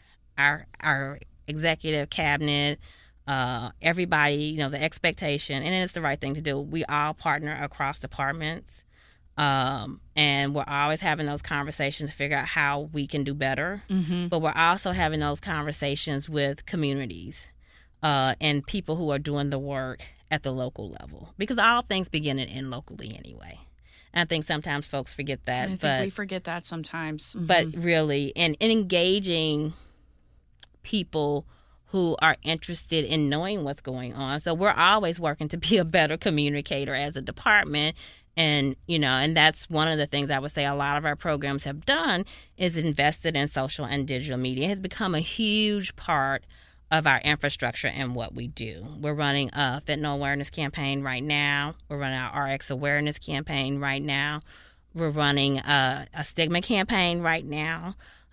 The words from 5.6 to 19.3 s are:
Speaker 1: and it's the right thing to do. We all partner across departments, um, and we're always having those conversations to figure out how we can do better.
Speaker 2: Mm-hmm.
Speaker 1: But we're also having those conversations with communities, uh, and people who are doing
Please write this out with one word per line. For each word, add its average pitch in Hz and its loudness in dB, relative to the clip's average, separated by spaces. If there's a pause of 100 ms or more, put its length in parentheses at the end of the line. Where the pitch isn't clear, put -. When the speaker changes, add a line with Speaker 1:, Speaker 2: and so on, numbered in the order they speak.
Speaker 1:
and 175 -2
it's 185 0
the 175 -6
right 147 0
thing 135 -4
to 156 -4
do. 143 -2
We 151 -4
all 147 0
partner 151 -2
across 143 -4
departments, 156 -6 (540)
um, 135 0 (160)
and 143 4
we're 143 -2
always 147 0
having 156 0
those 147 -4
conversations 143 -4
to - -14
figure 143 0
out 139 -2
how 151 0
we 143 -2
can 147 -2
do 139 -2
better. 147 -2
Speaker 2:
Mm-hmm. 175 0
Speaker 1:
But 170 0
we're 160 2
also 180 4
having 160 2
those 147 0
conversations 147 -4
with 143 -2
communities, 139 -4 (540)
uh, 139 4
and 143 2
people 175 -4
who 160 -2
are 139 0
doing 143 -2